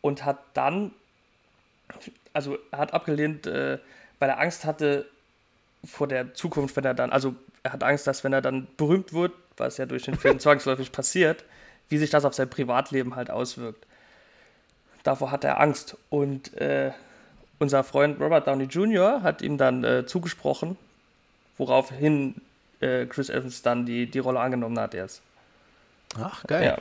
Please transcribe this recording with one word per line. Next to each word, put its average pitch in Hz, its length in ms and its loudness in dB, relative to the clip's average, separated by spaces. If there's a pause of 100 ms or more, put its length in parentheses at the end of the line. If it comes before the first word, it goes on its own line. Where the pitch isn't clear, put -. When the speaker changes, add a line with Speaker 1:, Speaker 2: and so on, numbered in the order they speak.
Speaker 1:
Und 143 240 -2
hat 139 120 0 (160)
dann, 165 380 0 (1400)
also 139 240 -4 (120)
er 139 80 -8
hat 147 140 -2
abgelehnt, 151 540 -2
äh, 135 320 -2 (400)
weil 135 100 2
er 135 120 0
Angst 165 260 -2
hatte 151 400 0 (800)
vor - 220 -4
der 127 280 -4
Zukunft, 147 420 -4
wenn 135 80 -2
er 127 100 2
dann, 123 180 0
also 131 220 2 (300)
er 127 80 -2
hat - 100 -6
Angst, 143 240 2
dass 135 180 -2
wenn 135 100 0
er 135 80 2
dann 131 340 -4
berühmt 165 360 0
wird, 175 200 0 (240)
was 123 200 -4
ja 131 100 -6
durch 127 180 -8
den 135 120 -4
Film 135 220 4
Speaker 2:
<laughs> - 20 -8
Speaker 1:
zwangsläufig 135 520 2
passiert, 165 520 0 (440)
wie 151 100 0
sich 151 120 0
das 147 140 4
auf 135 100 2
sein 131 140 0
Privatleben 127 680 -2
halt 123 140 -8
auswirkt. 120 560 -8 (1160)
Davor 135 300 0
hatte 139 160 0
er - 120 2
Angst. - 360 2 (140)
Und, 139 440 -2
äh, 139 380 -2 (680)
unser 139 260 2
Freund 143 360 2
Robert 151 280 4
Downey 135 160 0
Junior 202 580 4
hat 151 200 0
ihm 143 160 -2
dann, 127 260 4
äh, 127 220 2
zugesprochen, 170 680 -4 (840)
woraufhin, 135 840 2 (400)
äh, 127 260 0
Chris 135 220 -4
Evans 127 340 -4
dann 120 240 2
die, 120 240 -2
die 139 80 -2
Rolle 127 220 0
angenommen 120 400 -2
hat 110 140 -4
erst. 95 280 -10 (960)
Speaker 2:
Ach, - 300 -10
geil. 160 160 2
Speaker 1:
Ja. - 160 2